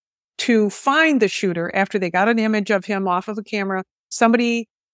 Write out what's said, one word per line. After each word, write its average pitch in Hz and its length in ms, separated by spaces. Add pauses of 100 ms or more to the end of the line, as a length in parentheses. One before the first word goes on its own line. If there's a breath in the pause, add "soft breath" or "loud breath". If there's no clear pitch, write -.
(400)
to 220 300
find 294 500
the 214 80
shooter 175 460
after 196 240
they 185 140
got 185 180
an 233 80
image 214 320
of 196 160
him 196 220
off 180 200
of 214 120
a 208 40
camera. 190 400 (260)
Somebody 233 580 (260)